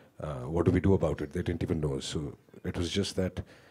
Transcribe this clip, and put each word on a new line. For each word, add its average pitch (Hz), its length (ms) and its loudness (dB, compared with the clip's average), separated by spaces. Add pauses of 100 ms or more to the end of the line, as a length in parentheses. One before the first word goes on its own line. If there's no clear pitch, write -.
(220)
uh, 69 280 -6
what 85 160 2
do 87 60 6
we 90 80 6
do 98 140 6
about 78 280 2
it? 76 120 -6
They 90 100 -2
didn't 82 180 -2
even 85 180 0
know. 69 200 0
So 71 360 -6 (280)
it 90 120 -6
was 87 140 -2
just 98 280 -2
that, 92 240 -2 (300)